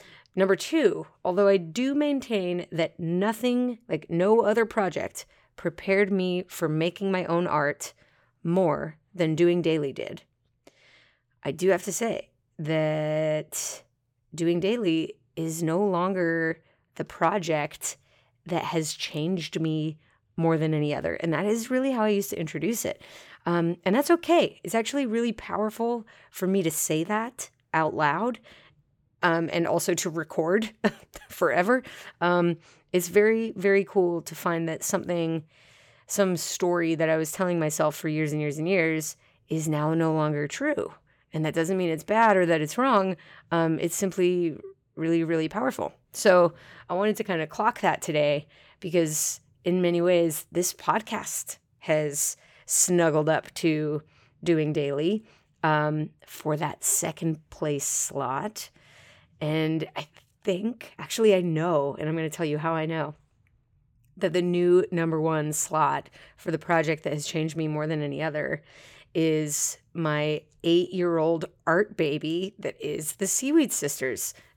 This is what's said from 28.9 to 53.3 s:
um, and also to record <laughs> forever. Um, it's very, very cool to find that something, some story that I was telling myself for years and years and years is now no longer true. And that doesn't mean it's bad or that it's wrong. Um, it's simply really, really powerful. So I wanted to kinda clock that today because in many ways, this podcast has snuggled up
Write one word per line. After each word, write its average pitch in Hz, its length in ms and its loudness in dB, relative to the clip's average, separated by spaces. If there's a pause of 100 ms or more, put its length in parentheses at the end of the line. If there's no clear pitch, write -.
um, 170 300 2
and 170 140 0
also 170 260 0
to 170 160 -4
record 170 600 -2 (120)
<laughs> - 460 -4
forever. 180 540 2 (380)
Um, 175 360 2 (340)
it's 180 160 0
very, 220 480 2
very 196 300 2
cool 175 380 0
to - 100 -14
find 165 340 -2
that 160 160 -6
something, 165 600 -2 (640)
some 190 280 2
story 170 600 0
that 156 120 0
I 160 100 2
was 160 140 -2
telling 180 280 0
myself 151 360 0
for 160 140 -6
years 151 220 -2
and 151 100 -2
years 151 160 -4
and 156 100 -4
years 160 480 0 (320)
is 160 220 -2
now 151 240 0
no 165 180 2
longer 151 360 -2
true. - 460 -4 (380)
And 156 140 -2
that 156 80 -2
doesn't 165 240 0
mean 180 140 0
it's 160 120 -4
bad 220 320 4
or 180 120 4
that 165 140 4
it's 156 180 -4
wrong. 202 360 2 (360)
Um, 165 280 2
it's 170 160 -2
simply 180 640 0 (380)
really, 165 280 0
really 160 240 0
powerful. 208 460 -4 (200)
So 180 420 6 (340)
I 170 60 -4
wanted 208 220 0
to 220 60 -4
kinda 160 220 -4
clock 214 360 -2
that 170 200 2
today 147 460 0 (320)
because 160 600 0 (240)
in 180 200 2
many 175 180 2
ways, 170 500 2
this 175 220 -2
podcast - 840 -4 (200)
has 151 580 -2 (280)
snuggled 160 640 4
up 151 240 -2